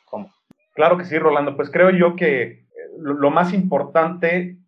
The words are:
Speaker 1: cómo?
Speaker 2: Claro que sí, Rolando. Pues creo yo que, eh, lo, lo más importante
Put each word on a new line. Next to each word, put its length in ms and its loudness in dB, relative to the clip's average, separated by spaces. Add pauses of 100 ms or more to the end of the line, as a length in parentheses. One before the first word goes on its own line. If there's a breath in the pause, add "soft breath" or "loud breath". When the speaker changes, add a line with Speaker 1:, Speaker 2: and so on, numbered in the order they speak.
Speaker 1:
cómo? 280 -14 (420)
Speaker 2:
Claro 240 2
que 60 -8
sí, 140 -4
Rolando. 380 0
Pues 140 -6
creo 200 4
yo 260 2
que, 260 0
eh, 240 -10 (320)
lo, 160 -4
lo 160 2
más 240 2
importante 1120 -2